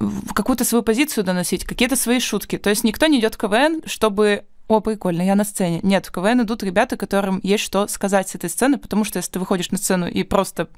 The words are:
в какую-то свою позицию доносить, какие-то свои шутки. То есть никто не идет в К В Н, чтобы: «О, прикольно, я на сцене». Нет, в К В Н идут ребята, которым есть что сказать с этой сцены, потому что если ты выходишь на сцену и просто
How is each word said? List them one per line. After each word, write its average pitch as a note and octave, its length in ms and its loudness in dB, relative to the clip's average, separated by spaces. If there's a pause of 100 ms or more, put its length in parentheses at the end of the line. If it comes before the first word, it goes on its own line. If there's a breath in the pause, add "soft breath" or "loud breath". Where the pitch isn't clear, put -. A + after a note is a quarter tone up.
в G#3 320 -4
какую-то B3 300 0
свою A3+ 200 2
позицию A#3+ 420 0
доносить, F3+ 400 -2
какие-то B3+ 320 0
свои A#3+ 240 2
шутки. - 360 -4
То - 120 0
есть G#3 160 2
никто A3+ 220 4
не C#4+ 120 4
идет A3 160 2
в - 20 -12
К A3 120 -2
В F#3+ 40 0
Н, D#4 320 2
чтобы: G#3 580 2 (260)
«О, A3 120 4
прикольно, F#3 420 -2
я G3 120 2
на G3+ 80 4
сцене». F3 400 -2
Нет, F#3+ 240 2
в - 40 -14
К F#3 100 -6
В F3+ 40 0
Н B3 180 4
идут A3 200 -4
ребята, G#3 320 0
которым G3 480 -2
есть G3 220 0
что G3+ 220 0
сказать F#3+ 420 0
с - 60 -8
этой F3 140 -6
сцены, C4 280 2
потому G#3 260 -2
что G#3 160 -4
если - 140 -6
ты F#3 60 -4
выходишь F#3 320 -2
на F#3 60 0
сцену F3+ 300 0
и F#3 160 -2
просто F#3 420 -2 (120)